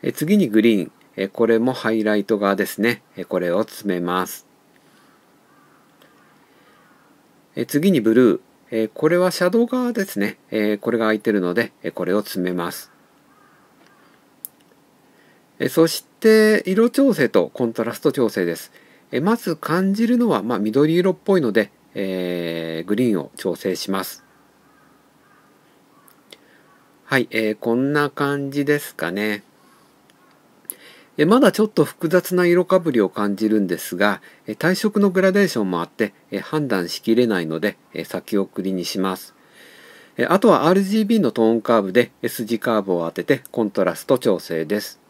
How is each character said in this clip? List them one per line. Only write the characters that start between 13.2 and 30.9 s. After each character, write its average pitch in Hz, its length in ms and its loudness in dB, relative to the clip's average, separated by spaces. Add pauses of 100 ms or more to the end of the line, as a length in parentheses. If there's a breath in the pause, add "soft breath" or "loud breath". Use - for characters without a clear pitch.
え、 - 80 -2
そ 160 200 4
し - 180 -6
て 220 600 4
色 220 240 2
調 269 240 2
整 135 140 2
と 90 260 0
コ 123 120 -2
ン 113 80 -4
ト - 100 -4
ラ 113 100 -4
ス - 60 -14
ト 143 120 0
調 123 180 0
整 95 160 -2
で 85 100 -2
す。 - 160 -16 (400 soft breath)
え、 131 80 -2
ま 202 160 2
ず 175 220 -6
感 190 360 -2
じ 226 140 0
る 247 100 2
の 233 120 2
は、 120 120 0
ま 117 140 -2
あ、 92 40 -2
緑 135 360 2
色 180 160 2
っ - 20 -2
ぽ 190 240 0
い 165 40 2
の 117 100 0
で、 101 200 -2 (220)
え 85 920 -6
ー、 - 20 -18
グ 104 80 -2
リ 120 160 0
ー 90 80 0
ン - 20 -4
を 69 140 -12
調 87 220 -4
整 95 180 -4
し - 160 -8
ま 95 140 -4
す。 - 180 -16 (2750 soft breath)
は 139 140 -2
い、 123 140 0
え 110 200 0
ー、 107 60 -6
こ 117 180 -2
ん 135 160 0
な 147 180 0
感 143 400 -4
じ 143 140 -4
で 147 160 0
す - 160 -14
か 82 160 -4
ね。 104 320 -4 (1700 loud breath)